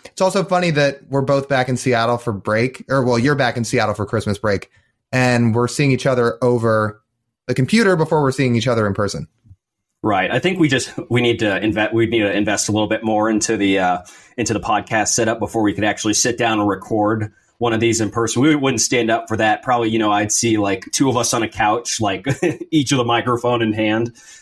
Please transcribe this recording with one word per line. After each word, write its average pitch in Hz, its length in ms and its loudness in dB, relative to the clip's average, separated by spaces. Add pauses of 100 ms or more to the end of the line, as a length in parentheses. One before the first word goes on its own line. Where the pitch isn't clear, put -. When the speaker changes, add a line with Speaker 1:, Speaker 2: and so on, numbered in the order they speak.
Speaker 1:
It's - 160 -10
also 190 220 2
funny 180 300 0
that 139 360 0
we're 135 140 -2
both 139 260 0
back 127 200 0
in 127 80 0
Seattle 117 420 2
for 117 140 -4
break, 110 560 -2
or, 135 160 2
well, 120 140 2
you're 135 180 2
back 123 200 0
in 120 60 -2
Seattle 110 320 0
for 104 100 -4
Christmas 104 320 -2
break, 98 360 -4 (400)
and 123 420 2
we're 120 140 2
seeing 139 240 2
each 123 120 -2
other 120 380 2
over 113 580 2 (460)
the 127 80 -2
computer 190 400 4
before 156 280 2
we're 135 100 2
seeing 127 240 2
each 113 100 0
other 113 220 0
in 101 40 0
person. 104 360 -4 (760)
Speaker 2:
Right. 98 280 0
I 127 80 -2
think 185 200 -2
we 160 100 4
just, 131 260 -2 (160)
we 120 100 2
need 120 200 2
to 98 220 0
invest, 107 300 0
we 113 140 2
need 113 140 0
to 98 140 0
invest 101 360 -2
a - 20 0
little 104 160 0
bit 110 160 -2
more 110 240 0
into 110 300 0
the, 98 220 2
uh, 90 180 0 (400)
into 113 160 -2
the 101 60 -4
podcast 104 480 -2
setup 113 300 -2
before 107 220 -4
we 104 140 0
could 101 100 -4
actually 107 300 -2
sit 117 240 0
down 113 200 0
and 104 80 0
record 107 640 -2 (280)
one 117 160 0
of 110 60 0
these 113 200 2
in 104 100 -2
person. 117 300 -2
We 151 160 4
wouldn't 135 240 0
stand 117 300 0
up 113 180 0
for 110 80 -2
that. 110 260 0
Probably, 120 280 0
you 113 80 0
know, 107 120 2
I'd 104 220 0
see, 113 240 0
like, 98 360 -2
two 135 180 2
of 120 80 0
us 120 160 -2
on 117 80 -2
a 110 60 -4
couch, 113 520 -2
like, 95 240 -4 (240)
<laughs> - 220 -8
each 147 220 0
with 131 100 2
a - 20 0
microphone 120 560 0
in 110 140 0
hand. 110 420 -2 (260)